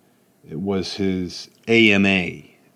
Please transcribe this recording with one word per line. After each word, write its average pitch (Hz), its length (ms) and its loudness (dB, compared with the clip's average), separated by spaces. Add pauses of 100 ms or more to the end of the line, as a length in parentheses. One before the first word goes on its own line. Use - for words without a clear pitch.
(460)
It 78 140 -12
was 95 320 -4
his 92 560 -6 (200)
A 113 220 6
M 98 140 4
A, 90 500 -2 (220)